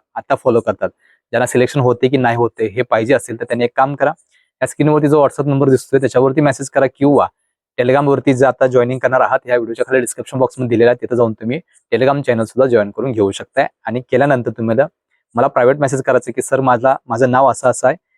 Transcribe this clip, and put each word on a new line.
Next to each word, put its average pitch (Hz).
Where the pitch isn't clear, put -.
आता 131
फॉलो 117
करतात, 98
ज्यांना 120
सिलेक्शन 127
होते 123
की 131
नाही 120
होते 113
हे 107
पाहिजे 113
असेल 120
तर 123
त्यांनी 120
एक 120
काम 139
करा, 139
या 131
स्क्रीनवरती 151
जो 147
WhatsApp 139
नंबर 139
दिसतोय 135
त्याच्यावरती 135
मेसेज 139
करा 135
किंवा 139
Telegram-वरती 135
जर 131
आता 131
जॉईनिंग 127
करणार 127
आहात, 113
ह्या 123
व्हिडिओच्या 117
खाली 131
डिस्क्रिप्शन 123
बॉक्समध्ये 127
दिलेला 117
आहे, 123
तिथं 117
जाऊन 117
तुम्ही 120
Telegram 139
चॅनल 113
सुद्धा 127
जॉईन 104
करून 127
घेऊ 104
शकताय. -
आणि 117
केल्यानंतर 123
तुम्हाला 113
मला 123
प्रायव्हेट 135
मेसेज 135
करायचं 127
की 123
"सर 131
माझा, 131
माझं 123
नाव 127
असं 123
असं 127
आहे, 151